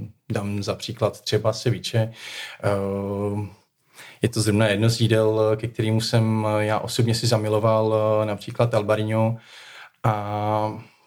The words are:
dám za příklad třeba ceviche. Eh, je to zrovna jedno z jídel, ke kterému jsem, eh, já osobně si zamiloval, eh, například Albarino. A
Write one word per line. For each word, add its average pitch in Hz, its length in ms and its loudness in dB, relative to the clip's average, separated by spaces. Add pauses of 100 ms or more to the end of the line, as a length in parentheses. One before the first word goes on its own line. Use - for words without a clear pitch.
(320)
dám 101 320 -4
za 98 120 -4
příklad - 460 -4
třeba 110 320 0
ceviche. 110 600 -2 (500)
Eh, 101 840 -2 (760)
je 117 80 2
to 117 120 -2
zrovna 107 260 4
jedno 104 220 4
z 117 120 0
jídel, 110 380 4 (160)
ke 113 120 -6
kterému 110 340 0
jsem, 110 460 2 (120)
eh, 107 60 0
já 107 140 0
osobně 117 360 0
si 117 120 -2
zamiloval, 110 680 2
eh, 107 320 2
například 117 480 -2
Albarino. 110 640 2 (680)
A 107 800 -2 (240)